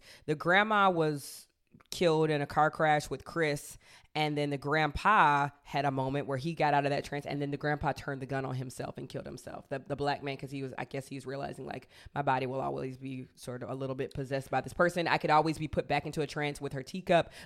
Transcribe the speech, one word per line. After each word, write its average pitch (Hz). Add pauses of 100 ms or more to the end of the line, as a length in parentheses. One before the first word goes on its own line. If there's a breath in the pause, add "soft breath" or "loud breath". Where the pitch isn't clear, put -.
(280 loud breath)
the 156
grandma 196
was 156 (420)
killed 160
in 147
a 143
car 151
crash 151
with 131
Chris, 151 (360 soft breath)
and 151
then 147
the 143
grandpa 147 (160)
had 143
a 139
moment 135
where 135
he 160
got 151
out 143
of 139
that 143
trance, 143
and 143
then 143
the 143
grandpa 147
turned 135
the 135
gun 131
on 135
himself 131
and 139
killed -
himself. -
The, 139
the 139
black 143
man, 139
'cause 135
he 139
was, 131
I -
guess 135
he's 135
realizing, 135
like, 127 (260 soft breath)
"My 143
body 135
will 131
always 135
be 131
sort 123
of 101
a 131
little 135
bit 131
possessed 135
by 131
this -
person. 170
I 147
could 156
always 156
be 156
put -
back 143
into 156
a 139
trance 147
with 139
her 135
teacup. 180 (140 loud breath)